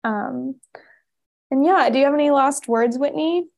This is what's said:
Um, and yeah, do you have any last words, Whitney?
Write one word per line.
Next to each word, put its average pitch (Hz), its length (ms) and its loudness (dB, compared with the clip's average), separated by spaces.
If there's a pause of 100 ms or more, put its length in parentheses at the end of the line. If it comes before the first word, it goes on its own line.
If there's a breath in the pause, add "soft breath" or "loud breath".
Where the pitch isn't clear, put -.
Um, 240 540 -6 (960 loud breath)
and 269 140 2
yeah, 339 260 2
do 240 80 0
you 269 80 4
have 285 80 2
any 294 160 2
last 277 380 0
words, 233 300 0
Whitney? 311 480 -2 (120)